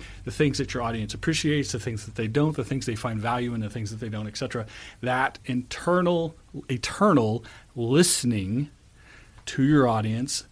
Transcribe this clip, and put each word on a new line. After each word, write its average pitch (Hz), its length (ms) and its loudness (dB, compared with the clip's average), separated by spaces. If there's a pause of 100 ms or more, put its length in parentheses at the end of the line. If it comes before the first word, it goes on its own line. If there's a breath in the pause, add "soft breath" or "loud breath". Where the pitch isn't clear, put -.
(240 loud breath)
the 120 60 -8
things 143 260 2
that - 160 -4
your 123 100 -4
audience 113 300 -4
appreciates, 151 600 0
the 117 80 -4
things 110 260 -6
that 107 80 -14
they 113 140 -4
don't, 147 280 2
the 127 80 -4
things 135 220 -4
they 120 80 -2
find 113 260 -4
value 120 320 -2
in, 113 80 -4
the 107 80 -4
things 107 220 -6
that 110 100 -10
they 117 80 -6
don't, 107 180 -6
et 104 120 -10
cetera. 120 260 -4 (380 loud breath)
That 127 420 0
internal, 170 880 0 (360)
eternal 123 760 2 (320 loud breath)
listening 120 920 2 (760 loud breath)
to - 160 0
your 139 240 6
audience, 110 640 0